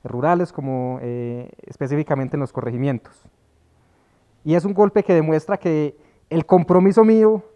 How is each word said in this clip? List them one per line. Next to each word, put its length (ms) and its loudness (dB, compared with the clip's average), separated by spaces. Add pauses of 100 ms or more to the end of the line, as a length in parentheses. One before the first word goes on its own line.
rurales, 480 -2
como, 500 -6
eh, 480 -10 (160)
específicamente 680 -4
en 60 -4
los 100 -8
corregimientos. 720 -6 (1200)
Y 100 -2
es 120 0
un 80 -2
golpe 280 2
que 120 0
demuestra 440 0
que 400 -4 (320)
el 160 -2
compromiso 600 4
mío 360 4 (140)